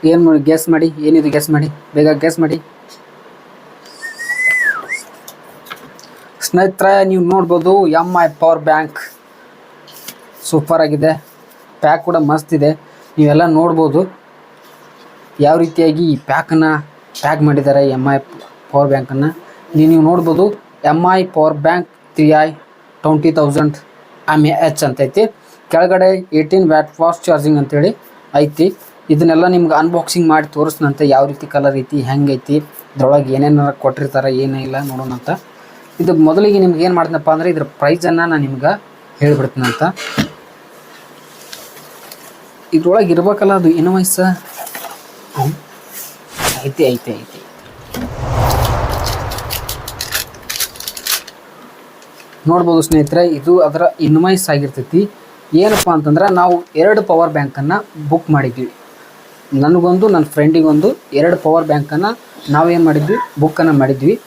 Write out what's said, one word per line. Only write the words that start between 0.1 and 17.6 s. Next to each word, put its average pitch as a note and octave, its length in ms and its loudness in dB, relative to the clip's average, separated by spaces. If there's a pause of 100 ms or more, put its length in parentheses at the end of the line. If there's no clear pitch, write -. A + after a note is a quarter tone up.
ಏನ್ E3+ 160 4
ಮಾಡಿ, D#3 200 4
ಗೆಸ್ D#3+ 260 0
ಮಾಡಿ, D#3+ 140 0 (220)
ಏನಿದು D#3 260 2
ಗೆಸ್ D3 200 -2
ಮಾಡಿ, D3 120 0 (300)
ಬೇಗ D3+ 160 2 (100)
ಗೆಸ್ E3 200 -2
ಮಾಡಿ. D#3+ 140 -2 (4000)
ಸ್ನೇಹಿತರೆ, F#3+ 480 0 (160)
ನೀವು F#3 120 2 (100)
ನೋಡ್ಬೋದು F3 400 2 (280)
ಎಂ F3 100 -4 (120)
ಐ - 20 4 (160)
ಪವರ್ D#3+ 300 2
ಬ್ಯಾಂಕ್ D#3 280 -2 (1500)
ಸೂಪರ್ D#3+ 380 0
ಆಗಿದೆ, D3+ 260 0 (720)
ಪ್ಯಾಕ್ D#3+ 240 2
ಕೂಡ E3 80 -2 (140)
ಮಸ್ತ್ D3+ 280 -4
ಇದೆ. D3 140 2 (460)
ನೀವೆಲ್ಲ D3+ 280 4 (120)
ನೋಡ್ಬೋದು D#3+ 440 2 (1400)
ಯಾವ D#3 80 4 (100)
ರೀತಿಯಾಗಿ D#3+ 480 0
ಈ C3+ 60 -2 (140)
ಪ್ಯಾಕನ್ನು D#3 400 0 (500)
ಪ್ಯಾಕ್ D3+ 280 0
ಮಾಡಿದ್ದಾರೆ C#3 340 2 (140)